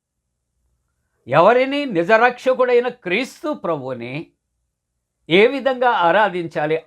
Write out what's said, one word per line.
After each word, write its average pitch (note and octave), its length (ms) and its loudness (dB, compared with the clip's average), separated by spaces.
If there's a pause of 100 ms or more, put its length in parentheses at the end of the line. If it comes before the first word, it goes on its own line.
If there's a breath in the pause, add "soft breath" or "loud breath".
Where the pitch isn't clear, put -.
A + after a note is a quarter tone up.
(1300)
ఎవరిని, B3 560 2
నిజరక్షకుడైన A#3+ 1040 0
క్రీస్తు A#3+ 640 -6
ప్రభువుని C3 800 -8 (960)
ఏ G3 160 4
విధంగా B3+ 440 -2
ఆరాధించాలి? E3+ 960 0